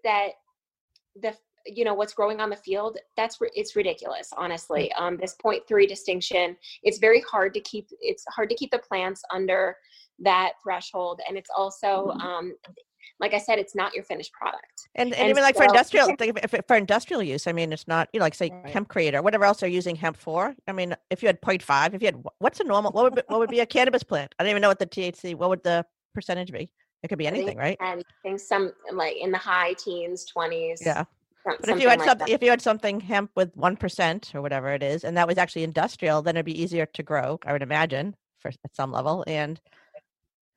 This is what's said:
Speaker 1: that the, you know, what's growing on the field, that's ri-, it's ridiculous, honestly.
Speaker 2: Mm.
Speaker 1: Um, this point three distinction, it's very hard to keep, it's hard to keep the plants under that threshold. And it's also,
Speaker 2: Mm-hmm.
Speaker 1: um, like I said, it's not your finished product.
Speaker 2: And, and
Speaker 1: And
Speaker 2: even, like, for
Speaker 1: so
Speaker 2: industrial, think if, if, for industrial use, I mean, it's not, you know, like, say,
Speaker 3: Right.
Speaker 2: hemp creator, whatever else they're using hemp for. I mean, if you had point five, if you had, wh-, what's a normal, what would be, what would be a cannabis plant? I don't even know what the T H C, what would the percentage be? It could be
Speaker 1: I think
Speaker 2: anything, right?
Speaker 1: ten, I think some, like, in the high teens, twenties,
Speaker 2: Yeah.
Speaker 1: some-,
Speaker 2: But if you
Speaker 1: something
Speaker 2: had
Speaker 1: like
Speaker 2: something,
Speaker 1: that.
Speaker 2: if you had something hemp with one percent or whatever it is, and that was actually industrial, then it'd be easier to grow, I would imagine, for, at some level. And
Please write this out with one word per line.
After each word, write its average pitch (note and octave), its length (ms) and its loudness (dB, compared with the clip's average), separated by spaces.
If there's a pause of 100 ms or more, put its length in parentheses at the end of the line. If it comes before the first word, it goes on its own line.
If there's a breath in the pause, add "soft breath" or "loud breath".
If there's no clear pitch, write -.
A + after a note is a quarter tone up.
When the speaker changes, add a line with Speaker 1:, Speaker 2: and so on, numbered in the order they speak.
Speaker 1:
that G#3 240 0 (920)
the, G#3+ 140 -4 (320)
you G#3 180 -2
know, G#3 100 2
what's G#3 200 -2
growing G#3+ 260 0
on G#3+ 80 -2
the G3+ 80 -6
field, G#3 400 -4 (200)
that's A3+ 240 -2
ri-, - 160 -2
it's G#3 180 -4
ridiculous, - 600 -2
honestly. E3 600 -4
Speaker 2:
Mm. F3 60 -2
Speaker 1:
Um, F3 180 -2
this F3+ 220 -6
point G#3+ 240 0
three G3+ 220 6
distinction, F3+ 680 -2 (280 loud breath)
it's A3 140 2
very A3+ 240 8
hard G3 320 0
to G#3 60 -6
keep, G#3 280 -10 (120)
it's - 280 -4
hard G#3+ 220 -2
to A#3+ 40 -2
keep - 160 -6
the A#3+ 80 0
plants F#3+ 420 -6 (140)
under F#3 420 0 (440 soft breath)
that F#3 320 2 (100)
threshold. F3+ 640 -6
And G3 80 -8
it's F#3+ 180 -14
also, G3 600 0
Speaker 2:
Mm-hmm. F#3+ 40 -8
Speaker 1:
um, F3+ 340 -8 (640 loud breath)
like G#3 140 0
I G#3 40 0
said, G#3+ 200 0
it's G3 160 -6
not G3 200 -2
your G3 100 -8
finished - 280 -10
product. - 640 -10
Speaker 2:
And, B3 180 0
and - 100 0
Speaker 1:
And - 80 4
Speaker 2:
even, C#4 120 4
like, C#4 140 6
for D4 80 8
Speaker 1:
so C4 60 10
Speaker 2:
industrial, C4 360 6 (100)
think A3+ 240 -2
if, A3+ 140 -2
if, G3 140 -2
for A#3+ 80 6
industrial G#3+ 440 2
use, D#3 280 -2
I E3+ 40 0
mean, E3 200 -2
it's - 160 -8
not, E3 240 2
you A3 80 -2
know, F3+ 40 4
like, D3+ 100 2
say, F3 160 -2
Speaker 3:
Right. F3+ 220 -14
Speaker 2:
hemp G3+ 160 -2
creator, D3+ 340 2
whatever G3+ 220 4
else G#3 140 6
they're F#3+ 100 -2
using F3+ 280 -2
hemp D#3+ 200 -4
for. F#3 380 -2 (140)
I F#3+ 40 -6
mean, F3+ 220 -4 (160)
if F#3 120 -4
you A3+ 40 0
had F#3 160 4
point F#3+ 200 0
five, D3 320 2
if G3 80 -8
you A3 40 0
had, F3 100 2
wh-, - 240 -16
what's C4 200 0
a G#4 40 -2
normal, G#3 280 2
what A3+ 120 4
would B3+ 120 4
be, B3 100 2
what A3 140 0
would A3+ 100 0
be A#3+ 100 0
a A3+ 60 2
cannabis B3+ 380 2
plant? C#3+ 340 -4
I E3+ 60 0
don't G#3 60 2
even G3+ 120 2
know G#3 60 6
what G3 100 4
the F#3+ 80 -2
T F#3+ 160 -6
H F3 140 -6
C, F3 180 -10
what F3 140 -2
would F#3 160 -2
the E3+ 200 2 (300)
percentage F3+ 380 -6
be? - 180 -10 (320)
It E3 60 -8
could E3+ 100 -4
be D3+ 80 -2
Speaker 1:
I D3+ 60 -2
think G3 100 -2
Speaker 2:
anything, F#3+ 160 -6
right? D#3 220 -2
Speaker 1:
ten, F#3 180 -4
I F3+ 40 -10 (200)
think G3 160 -6
some, G3 340 0 (200)
like, E3 280 -2
in F#3+ 120 -2
the F#3 60 0
high F3+ 340 0
teens, F3 520 -8
twenties, E3 600 -4
Speaker 2:
Yeah. D#3 200 0 (380)
Speaker 1:
some-, F3 180 -4
Speaker 2:
But - 0 -
if - 0 -
you - 100 -8
Speaker 1:
something B3 180 4
Speaker 2:
had A#3 100 8
Speaker 1:
like - 100 2
Speaker 2:
something, B3 200 4
Speaker 1:
that. A3 60 2
Speaker 2:
if - 80 0
you B3 80 6
had A#3+ 120 4
something G#3+ 380 0
hemp G3+ 340 -2
with F#3 220 0
one F3+ 200 2
percent F3+ 580 -2
or C#3+ 80 -6
whatever C#3 320 -2
it C#3 100 -4
is, D3 180 -2
and E3+ 140 -6
that F3 100 4
was F3+ 120 0
actually E3+ 260 0
industrial, D#3 580 0
then E3 140 0
it'd E3 100 -2
be D#3+ 160 -6
easier E3+ 240 -2
to - 160 -10
grow, D3 420 -4
I - 80 -2
would C#3+ 100 0
imagine, D3+ 520 -2 (240)
for, - 100 -12
at - 280 -14
some C3+ 160 -4
level. D3+ 340 -4
And D3+ 340 -6 (960 loud breath)